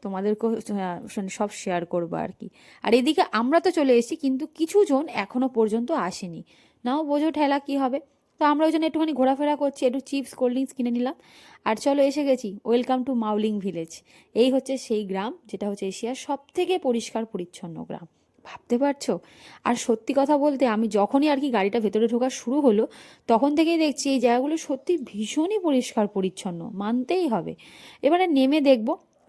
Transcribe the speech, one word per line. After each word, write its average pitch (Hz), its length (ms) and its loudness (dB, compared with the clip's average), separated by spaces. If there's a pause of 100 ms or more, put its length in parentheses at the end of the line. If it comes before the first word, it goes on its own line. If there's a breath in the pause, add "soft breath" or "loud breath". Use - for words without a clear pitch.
তোমাদেরকেও, 208 480 -2
আহ, 202 540 -6 (140)
মানে 190 120 -6
সব 208 200 -4
শেয়ার 175 360 -4
করবো 170 300 -4
আর 170 140 -4 (100)
কি। - 100 -16 (340 soft breath)
আর 208 100 0
এদিকে 277 380 4
আমরা 254 280 2
তো 349 120 2
চলে 277 220 4
এসেছি, 233 220 2
কিন্তু 269 300 -2
কিছু 349 400 2
জন 294 220 0
এখনো 247 420 -2
পর্যন্ত 226 420 0
আসেনি। 180 520 -4 (420 soft breath)
নাও 285 180 -2
বোঝো 294 280 0
ঠেলা 285 280 2
কি 277 180 -4
হবে। 269 220 -2 (400)
তো 311 60 2
আমরা 294 200 4
ওই 320 60 4
জন্য 320 140 2
একটুখানি 311 280 0
ঘোরাফেরা 269 420 2
করছি, 285 300 -2
একটু 254 140 0
চিপস, 269 340 -6
কোল্ড 247 200 0
ড্রিঙ্কস 262 200 -4
কিনে 240 180 -2
নিলাম। 247 240 -2 (500 loud breath)
আর 220 100 0
চলো 285 260 2
এসে 277 220 2
গেছি, 247 420 -2
welcome 247 400 0
to 269 80 -2
মাউলিং 214 460 0
ভিলেজ। 170 420 -8 (320 soft breath)
এই 247 180 4
হচ্ছে 262 260 0
সেই 214 280 -4
গ্রাম, 190 400 -6
যেটা 202 240 -8
হচ্ছে 202 180 -6
এশিয়ার 226 280 -8
সব 277 220 -6 (160)
থেকে 359 240 0
পরিষ্কার 233 480 -4
পরিচ্ছন্ন 170 580 -10
গ্রাম, 165 240 -14 (360)
ভাবতে - 340 -4
পারছো? 269 420 0 (440 loud breath)
আর 240 120 2
সত্যি 226 420 -2
কথা 277 200 4
বলতে, 277 300 2
আমি 220 200 0
যখনই 214 420 2
আর 277 100 2
কি 285 100 -2
গাড়িটা 208 300 0
ভেতরে 214 280 2
ঢোকা 240 220 0
শুরু 254 320 -2
হলো, 226 260 4 (400 loud breath)
তখন 277 280 4
থেকেই 320 220 2
দেখছি 302 320 0
এই 269 100 2
জায়গাগুলো 254 380 2
সত্যি 311 400 -4
ভীষণই 285 640 -2
পরিষ্কার 254 480 0
পরিচ্ছন্ন, 180 680 -6
মানতেই 247 540 -2
হবে। 165 280 -2 (460 loud breath)
এবারে 359 260 4
নেমে 277 340 4
দেখবো, 262 360 4 (320)